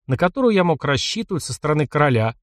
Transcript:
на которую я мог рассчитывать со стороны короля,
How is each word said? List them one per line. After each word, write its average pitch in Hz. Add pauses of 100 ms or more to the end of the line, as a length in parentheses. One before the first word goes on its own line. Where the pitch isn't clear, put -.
на 156
которую 226
я 185
мог 160
рассчитывать 156
со 127
стороны 147
короля, 123